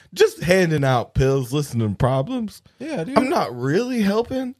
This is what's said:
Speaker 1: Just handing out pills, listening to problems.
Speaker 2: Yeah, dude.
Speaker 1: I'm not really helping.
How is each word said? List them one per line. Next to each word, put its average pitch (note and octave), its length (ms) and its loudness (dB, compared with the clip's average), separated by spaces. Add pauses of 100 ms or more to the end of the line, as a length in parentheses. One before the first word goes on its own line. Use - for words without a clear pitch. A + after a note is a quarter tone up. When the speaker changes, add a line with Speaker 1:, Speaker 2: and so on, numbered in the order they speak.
(140)
Speaker 1:
Just G4+ 280 2
handing D#3+ 420 2
out B2+ 300 0
pills, C3+ 380 2
listening B2+ 380 -2
to G2 60 -2
problems. D#3 680 -2 (160)
Speaker 2:
Yeah, B3+ 260 -6
dude. C4 140 -2
Speaker 1:
I'm B3+ 100 0
not F3 300 -2
really A3 440 0
helping. A#3+ 580 -2